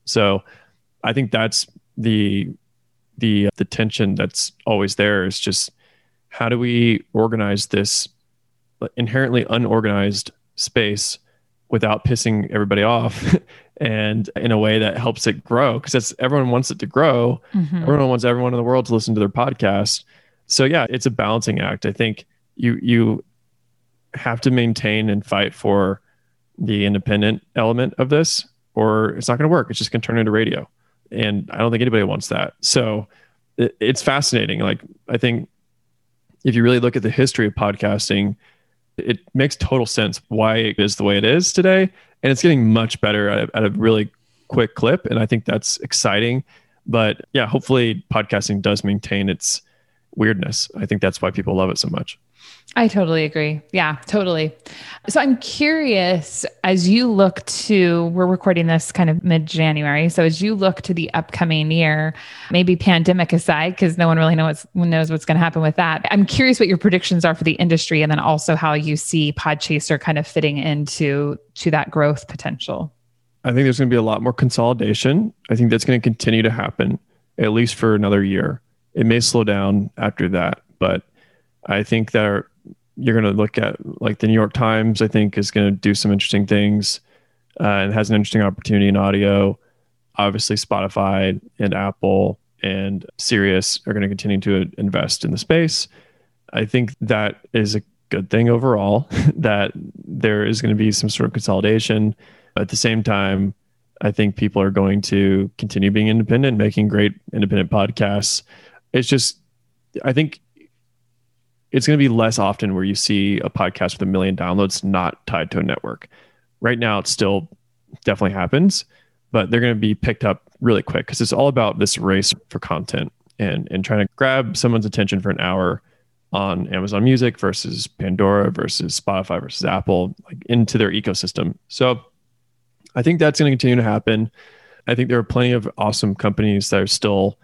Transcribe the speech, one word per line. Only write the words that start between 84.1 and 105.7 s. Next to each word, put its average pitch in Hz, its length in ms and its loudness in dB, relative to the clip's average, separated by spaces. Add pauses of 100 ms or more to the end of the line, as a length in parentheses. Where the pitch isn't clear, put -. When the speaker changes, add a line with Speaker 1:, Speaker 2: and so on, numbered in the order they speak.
Speaker 1:
the 110 80 0
New 110 60 4
York 107 200 2
Times, 110 480 0
I 110 60 4
think, 104 280 0
is 101 140 -2
gonna 101 220 2
do 101 240 0
some 104 160 0
interesting 101 340 0
things, 104 540 0 (600)
uh, - 40 -2
and 101 300 0
has 107 180 0
an 107 40 4
interesting 104 280 2
opportunity 101 440 2
in 98 80 4
audio. 98 640 2 (600)
Obviously, 104 400 -2
Spotify 98 840 -2 (160)
and 98 160 -2
Apple 98 640 0 (240)
and 98 420 -4 (140)
Sirius 98 720 0
are 110 60 -4
gonna 101 140 -2
continue 101 340 -2
to 95 360 0
invest - 480 -4
in - 60 -4
the - 80 -4
space. 160 480 0 (640)
I 110 140 -2
think 120 360 0
that 107 360 -2 (160)
is 107 220 0
a 104 60 -2 (280)
good 95 200 -4
thing 117 180 2
overall, 117 600 2 (140)
<laughs> 147 140 4
that 107 360 0 (340)
there 104 400 0
is 110 160 -2
gonna 113 140 2
be 107 160 2
some 107 180 -2
sort 117 160 -2
of 110 80 -4
consolidation. 107 800 0 (440)
At 98 120 -2
the - 60 -6
same 113 260 0
time, 98 540 0 (460)
I 101 100 0
think 101 240 0
people 104 260 0
are 95 80 2
going 98 320 2
to 98 560 2
continue 101 320 0